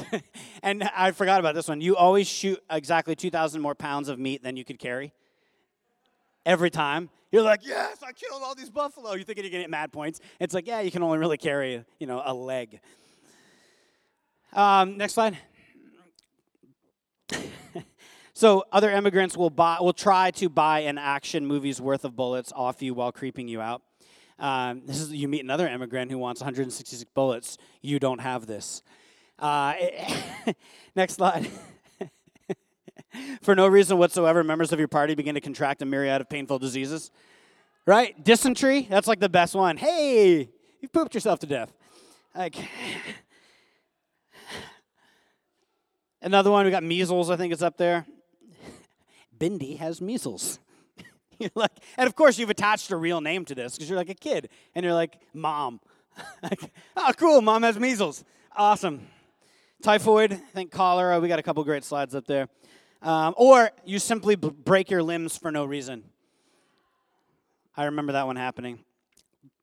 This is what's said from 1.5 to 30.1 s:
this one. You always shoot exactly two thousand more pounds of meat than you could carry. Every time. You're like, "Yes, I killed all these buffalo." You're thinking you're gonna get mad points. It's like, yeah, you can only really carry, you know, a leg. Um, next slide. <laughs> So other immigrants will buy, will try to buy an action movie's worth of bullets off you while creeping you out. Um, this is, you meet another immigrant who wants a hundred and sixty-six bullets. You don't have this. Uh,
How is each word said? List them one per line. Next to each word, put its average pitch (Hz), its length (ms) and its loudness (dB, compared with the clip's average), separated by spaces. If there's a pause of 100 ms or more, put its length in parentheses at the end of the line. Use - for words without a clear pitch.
this 160 140 -6
one. 151 120 -6
You 180 160 2
always 185 300 6
shoot - 440 -4
exactly 160 440 -2
two 180 160 -6
thousand 160 300 -2
more 147 140 -4
pounds 143 340 -6
of 135 100 -8
meat 135 240 -6
than 127 140 -10
you 127 80 -12
could 127 140 -16
carry. 131 340 -10 (1300)
Every 170 240 2
time. 156 400 -4 (200)
You're 220 120 4
like, 214 240 0
"Yes, - 360 -8
I 254 100 -18
killed 277 300 -14
all 262 120 -12
these 262 160 -18
buffalo." 277 420 -10
You're 190 120 -10
thinking 202 200 -12
you're 190 60 -12
gonna 180 140 -8
get 160 60 -14
mad 151 220 -8
points. 151 280 -10 (200)
It's 175 140 -6
like, 175 120 -4
yeah, 233 140 -6
you 185 100 -4
can 175 120 -4
only 160 160 0
really 160 180 0
carry, 135 480 -4 (140)
you 151 80 -10
know, 127 180 -8
a 135 80 -4
leg. 123 480 -10 (1700)
Um, 196 440 4
next 202 180 -4
slide. 220 220 0 (1900)
<laughs> - 60 -8 (960)
So 196 400 6
other 208 180 4
immigrants 196 460 2
will 175 140 2
buy, 165 300 2
will 180 120 2
try 185 400 2
to 185 160 -4
buy 156 320 2
an 147 160 -4
action 143 500 -4
movie's 139 340 -4
worth 135 240 -2
of 123 120 -10
bullets 127 380 -6
off 127 280 -6
you 131 120 -6
while 120 180 -4
creeping 127 340 -12
you 113 140 -10
out. 117 220 -8 (560)
Um, 127 480 -4
this 139 140 -8
is, 151 120 -10
you 143 160 -6
meet 143 160 -4
another 147 240 -2
immigrant 127 420 -8
who 131 80 -8
wants 123 220 -8
a 131 40 -10
hundred 135 180 -6
and 127 100 -6
sixty-six - 420 -16
bullets. 131 440 -2 (240)
You 143 160 -4
don't 131 220 -2
have 127 260 -6
this. 104 360 -12 (540)
Uh, 147 380 -2 (640)